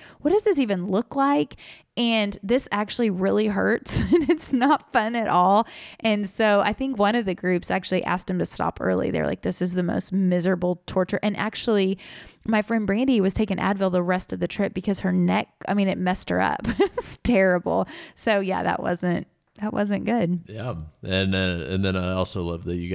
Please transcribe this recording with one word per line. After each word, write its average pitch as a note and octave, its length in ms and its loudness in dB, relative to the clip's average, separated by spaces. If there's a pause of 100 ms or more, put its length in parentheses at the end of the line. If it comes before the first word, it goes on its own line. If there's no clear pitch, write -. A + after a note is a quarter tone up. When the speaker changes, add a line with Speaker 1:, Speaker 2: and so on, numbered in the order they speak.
(220)
Speaker 1:
"What D4+ 100 2
does G#4+ 120 2
this F#4+ 160 2
even G3+ 300 0
look G3+ 260 -2
like?" C#4 420 0 (380)
And A3 460 0
this A#3+ 300 0
actually G#3+ 400 0
really G3 340 2
hurts G3 560 0
<laughs> G3 100 -2
and E4 200 4
it's D#4 200 -2
not C#4 400 2
fun A3+ 240 0
at A3+ 120 0
all. F#3+ 400 4 (320)
And G#3 280 0
so G#3 340 4
I G#3+ 120 2
think C4+ 240 -4
one G3+ 160 4
of A#3+ 120 0
the F3+ 100 -2
groups F3+ 340 0
actually F#3 340 0
asked - 280 -2
him F3+ 80 0
to E3 80 0
stop - 340 -4
early. F#3 300 0
They're - 160 0
like, - 160 -4
"This F#3 180 -4
is F3+ 120 0
the F3+ 100 0
most - 280 -2
miserable F3+ 760 2
torture." F#3+ 340 0
And G3+ 160 -2
actually, G3 640 0 (480)
my G#3+ 160 2
friend G#3+ 240 -2
Brandy A#3 340 2
was F#3+ 140 2
taking F#3+ 220 0
Advil F#3+ 340 0
the F3+ 100 2
rest F3+ 320 -2
of F#3 60 -6
the F3 80 -2
trip - 260 -4
because F#3+ 280 -2
her F#3 100 0
neck, F#3 380 2 (180)
I G3+ 80 -2
mean, G3 120 2
it - 120 -2
messed F3+ 320 -2
her F3+ 100 2
up. - 260 0
<laughs> A#3 120 0
It's - 440 -2
terrible. F#3 640 2 (280)
So G#3 240 0
yeah, F#3 240 -2
that F3 180 -2
wasn't, F3+ 460 -2 (340)
that G#3+ 100 -4
wasn't G3+ 340 -2
good. F#3+ 420 0
Speaker 2:
Yeah. G#2+ 280 -8 (280)
And, F#2+ 320 0
uh, - 20 2 (320)
and F#2+ 160 0
then F#2+ 100 0
I F2+ 180 0
also F#2 300 -2
love E2+ 220 -6
that F2 100 -4
you F2 200 -6